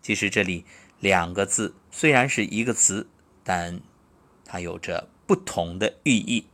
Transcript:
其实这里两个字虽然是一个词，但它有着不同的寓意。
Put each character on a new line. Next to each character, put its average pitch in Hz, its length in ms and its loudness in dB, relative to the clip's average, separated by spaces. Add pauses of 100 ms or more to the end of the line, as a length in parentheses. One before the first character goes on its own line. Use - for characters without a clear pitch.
其 - 140 -2
实 101 160 0
这 101 140 2
里 90 200 -6 (360)
两 90 340 2
个 98 100 2
字 101 300 -4 (160)
虽 - 200 2
然 135 180 4
是 117 180 -2
一 110 180 -2
个 123 80 0
词， - 360 0 (340)
但 87 400 -4 (640)
它 - 160 -12
有 87 180 -8
着 - 320 -8 (160)
不 208 80 4
同 87 440 -6
的 107 260 0
寓 139 120 4
意。 110 380 -2